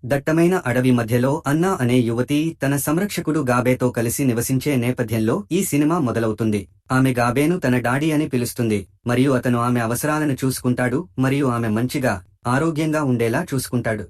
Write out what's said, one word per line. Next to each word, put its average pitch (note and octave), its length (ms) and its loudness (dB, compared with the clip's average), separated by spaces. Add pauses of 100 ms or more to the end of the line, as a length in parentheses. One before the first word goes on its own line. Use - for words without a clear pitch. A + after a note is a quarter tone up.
దట్టమైన D#3+ 500 2 (140)
అడవి B2+ 280 2
మధ్యలో A#2+ 340 2 (200)
అన్నా E3 200 2 (100)
అనే B2 180 2 (100)
యువతి B2 300 0 (240)
తన C#3 120 0 (120)
సంరక్షకుడు E3 540 -2 (100)
గాబేతో B2 360 2 (100)
కలిసి A#2 340 -2
నివసించే B2 420 0 (100)
నేపథ్యంలో A#2+ 540 0 (200)
ఈ G3 40 2 (100)
సినిమా D3 260 2 (100)
మొదలవుతుంది. A2 540 -2 (360)
ఆమె C3 140 4 (100)
గాబేను C#3 440 2
తన B2+ 220 2
డాడీ C#3+ 300 0
అని D3+ 160 2
పిలుస్తుంది, A#2+ 480 -2 (300)
మరియు B2+ 280 4
అతను B2 200 0 (100)
ఆమె B2 180 2
అవసరాలను D3 560 -2
చూసుకుంటాడు B2 580 0 (240)
మరియు C#3 320 2
ఆమె A#2 220 -2
మంచిగా, B2+ 360 0 (400)
ఆరోగ్యంగా D#3 480 0 (100)
ఉండేలా A#2 300 0 (100)
చూసుకుంటాడు. A#2 580 -4